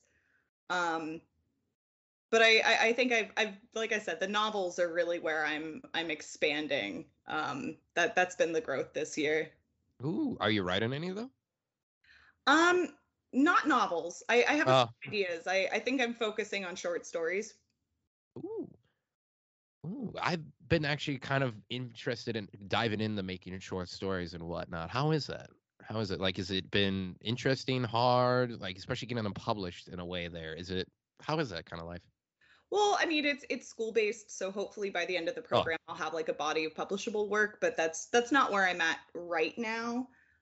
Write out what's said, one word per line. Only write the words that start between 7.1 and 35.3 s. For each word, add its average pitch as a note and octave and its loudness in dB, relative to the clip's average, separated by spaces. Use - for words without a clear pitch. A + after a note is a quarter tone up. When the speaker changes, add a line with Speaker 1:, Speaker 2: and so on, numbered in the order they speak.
Speaker 1:
Um, C#3+ -4
that, E3 2
that's F3+ 2
been E3 2
the D#3+ 2
growth C3 -4
this D3+ -6
year. D#3 0
Speaker 2:
Ooh, G3+ -2
are G#2 4
you G#2+ 4
writing G2 0
any, D#3 -6
though? A3 -8
Speaker 1:
Um, E4+ 4
not E4 4
novels. F3+ 0
I, A#3+ 6
I C4 4
have D4 2
a C3 8
Speaker 2:
Oh. B2+ 6
Speaker 1:
few - -12
ideas. F3+ -2
I, F#3 2
I G#3+ 0
think B3+ 0
I'm A#3+ 0
focusing G#3 -4
on F3+ -8
short F3 -4
stories. F3 -4
Speaker 2:
Ooh. G4+ -8
Ooh, G#3+ -8
I've D#3 0
been E3 4
actually C#3+ -2
kind C#3 2
of A#2+ 0
interested A#2+ -6
in G#2 -6
diving G#2+ 2
into G#2+ -2
making F#2 -8
short F#2 -4
stories F2+ -4
and E2 -10
whatnot. E2+ -6
How C#3 2
is D#3 0
that? B1+ -10
How A2 -6
is G2 -2
it? E2 -4
Like, F#2+ 0
has F#2+ -2
it F#2 -2
been F#2+ 0
interesting, B2+ -2
hard? B2 4
Like, F#2 -8
especially A#2 -6
getting A#2 -4
them G2+ -2
published G2 -4
in F2+ -10
a F2 -8
way F2 -6
there. E2 -10
Is F2 -8
it, F#2 -4
how D#3 -2
is C#3 -2
that E2 -8
kind E2+ -12
of E2 -12
life? F2 -12
Speaker 1:
Well, G#4 4
I - 0
mean, D4+ 0
it's, C#4 -2
it's C4+ -6
school-based, G#3+ -2
so F#3+ -6
hopefully G3+ -6
by F3 -2
the F3+ 0
end E3 -4
of F3 0